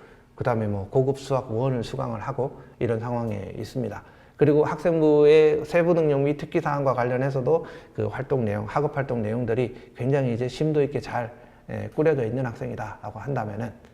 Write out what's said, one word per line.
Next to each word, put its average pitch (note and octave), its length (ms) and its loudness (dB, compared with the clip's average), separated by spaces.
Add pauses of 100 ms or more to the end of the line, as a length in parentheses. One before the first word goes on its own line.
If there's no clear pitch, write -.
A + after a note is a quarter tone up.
(360)
그다음에 A2+ 320 -2
뭐 G2+ 220 -4
고급 C3+ 300 2
수학 B2 320 -4
원 B2 320 -2
수강을 A#2+ 380 -6
하고, C3 400 -6 (180)
이런 A2+ 200 -2
상황에 A2+ 580 -6
있습니다. A2 460 -8 (340)
그리고 D3+ 260 6
학생부의 D#3 1040 6
세부 E3+ 280 4
능력 D3+ 280 4
및 C#3+ 160 2
특기 - 240 -2
사항과 C#3+ 320 0
관련해서도 C3 720 0 (280)
그 G#2+ 140 -2
활동 C3+ 380 -2
내용, G#2 200 -2
학업 C#3+ 300 -2
활동 C3 260 -2
내용들이 A2+ 760 -4
굉장히 C3 360 0
이제 A#2+ 140 -2
심도 D3+ 340 0
있게 C#3 200 -2
잘, A#2 300 -6 (380)
예, G#2+ 240 -8
꾸려져 D3+ 320 2
있는 B2 200 -2
학생이다라고 G#2+ 760 -10
한다면은, A2+ 520 -6 (220)